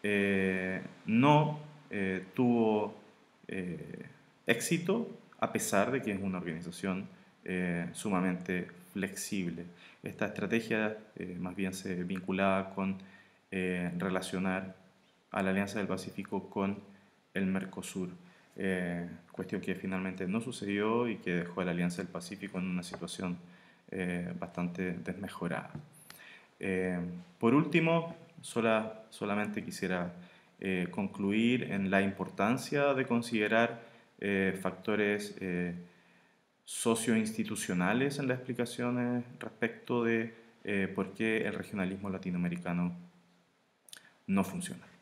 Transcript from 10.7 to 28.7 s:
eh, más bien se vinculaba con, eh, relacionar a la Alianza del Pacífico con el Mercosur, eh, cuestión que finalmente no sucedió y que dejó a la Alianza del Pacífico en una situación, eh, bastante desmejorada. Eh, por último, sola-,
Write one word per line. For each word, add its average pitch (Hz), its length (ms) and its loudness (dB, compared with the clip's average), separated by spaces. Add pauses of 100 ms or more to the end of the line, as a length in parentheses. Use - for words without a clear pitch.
eh, 90 240 -8
más 90 160 -6
bien 95 180 -2
se 90 300 -4
vinculaba 95 720 2
con, 95 220 0 (540)
eh, 90 460 0
relacionar 92 760 0 (560)
a 104 100 0
la 95 100 2
Alianza 101 280 0
del 98 80 0
Pacífico - 600 -4
con 101 300 0 (540)
el 98 120 0
Mercosur, 95 640 -4 (460)
eh, 90 520 0 (240)
cuestión 107 300 -4
que 92 140 -2
finalmente 95 520 -4
no 110 140 0
sucedió 110 680 0
y 110 100 -2
que 90 180 -2
dejó 87 260 -2
a 90 40 0
la 87 60 0
Alianza 87 260 0
del 98 140 -6
Pacífico 95 460 -8
en 90 80 -2
una 90 180 -2
situación, 87 540 -6 (540)
eh, 87 460 -2
bastante 87 560 -4
desmejorada. 90 760 -6 (880)
Eh, 92 400 0 (400)
por 117 140 6
último, 165 640 4 (260)
sola-, 110 680 2